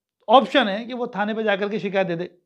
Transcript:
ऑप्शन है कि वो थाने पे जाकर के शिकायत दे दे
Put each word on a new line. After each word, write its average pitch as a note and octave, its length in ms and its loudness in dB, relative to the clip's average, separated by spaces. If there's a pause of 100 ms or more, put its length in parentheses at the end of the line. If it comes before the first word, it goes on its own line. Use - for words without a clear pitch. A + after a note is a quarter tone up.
(280)
ऑप्शन A#3 400 4
है G#3 160 -4
कि A#3+ 100 -10
वो A#3+ 120 -6
थाने G#3+ 280 -4
पे A3 100 -4
जाकर G3+ 240 0
के G#3+ 100 -4
शिकायत F#3+ 280 -2
दे E3+ 100 -4
दे E3+ 80 -6 (220)